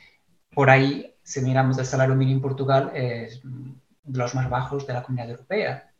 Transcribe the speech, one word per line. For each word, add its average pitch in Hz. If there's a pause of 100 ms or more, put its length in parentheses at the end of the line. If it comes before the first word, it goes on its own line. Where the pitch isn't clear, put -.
(520)
por 135
ahí, 135
si -
miramos 131
el 131
salario 131
mínimo 135
en 135
Portugal, 135
es 117
de 131
los 123
más 127
bajos 131
de 127
la 127
Comunidad 120
Europea. 139